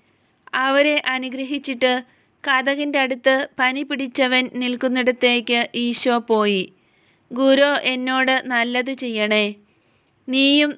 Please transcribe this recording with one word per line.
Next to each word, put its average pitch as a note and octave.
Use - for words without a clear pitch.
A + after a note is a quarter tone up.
അവരെ C#4+
അനുഗ്രഹിച്ചിട്ട് C4
കതകിൻ്റെ C#4
അടുത്ത് C4
പനി C4
പിടിച്ചവൻ B3+
നിൽക്കുന്നിടത്തേക്ക് B3
ഈശോ A#3+
പോയി. G#3
"ഗുരു, C4+
എന്നോട് C4
നല്ലത് A#3+
ചെയ്യണേ. G#3+
നീയും C#4